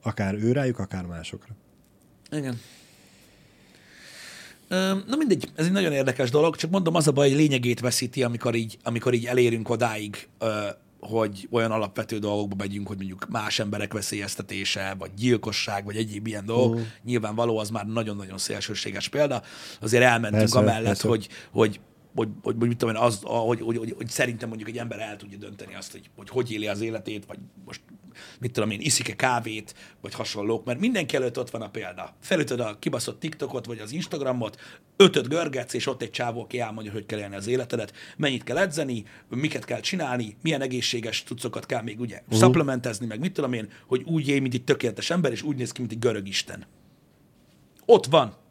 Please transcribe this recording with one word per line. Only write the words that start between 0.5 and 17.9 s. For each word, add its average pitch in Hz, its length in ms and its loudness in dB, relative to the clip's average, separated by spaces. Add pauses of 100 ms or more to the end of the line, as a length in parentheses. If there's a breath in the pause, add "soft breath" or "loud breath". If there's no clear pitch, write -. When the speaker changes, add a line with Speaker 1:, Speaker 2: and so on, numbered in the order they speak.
Speaker 1:
rájuk, 131 280 0
akár 95 260 -6
másokra. 87 500 -12 (760)
Speaker 2:
Igen. 135 280 -4 (2000 loud breath)
Ö, 180 80 -2 (320)
na 247 100 0
mindegy, 233 380 2
ez 160 100 2
egy 180 60 4
nagyon 185 200 2
érdekes 135 380 2
dolog, 156 260 6
csak 160 140 -4
mondom, 170 260 2
az 156 120 6
a 147 40 6
baj, 139 180 6
hogy 139 80 4
lényegét 127 420 4
veszíti, 123 440 0
amikor 117 320 0
így, 113 280 -2
amikor 117 300 2
így 117 120 2
elérünk 120 440 4
odáig, 110 580 -2 (120)
ö, 107 280 0 (320)
hogy 107 520 0
olyan 113 200 2
alapvető 110 480 -2
dolgokba 104 360 0
megyünk, 101 320 -6
hogy 101 100 -8
mondjuk 95 320 -8
más 107 300 -4
emberek 104 340 -4
veszélyeztetése, 98 1040 -4
vagy 95 180 -10
gyilkosság, 104 680 0
vagy 104 120 -8
egyéb 107 300 -4
ilyen 104 180 -6
dolgok. 117 300 4
Speaker 1:
Mhm. 117 80 -2 (200 loud breath)
Speaker 2:
Nyilvánvaló, 113 540 0
az 104 120 -2
már 107 160 -4
nagyon-nagyon 104 520 -4